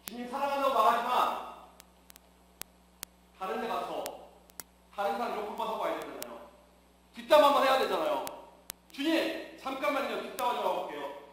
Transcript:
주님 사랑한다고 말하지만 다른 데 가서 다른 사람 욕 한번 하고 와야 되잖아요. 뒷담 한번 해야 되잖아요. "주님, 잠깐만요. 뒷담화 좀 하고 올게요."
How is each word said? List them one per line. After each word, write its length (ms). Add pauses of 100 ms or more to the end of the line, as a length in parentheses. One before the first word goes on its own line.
주님 240
사랑한다고 440
말하지만 800 (1800)
다른 220
데 80
가서 360 (880)
다른 240
사람 180
욕 140
한번 180
하고 140
와야 180
되잖아요. 480 (680)
뒷담 300
한번 180
해야 160
되잖아요. 460 (680)
"주님, 720
잠깐만요. 600
뒷담화 320
좀 100
하고 220
올게요." 360 (100)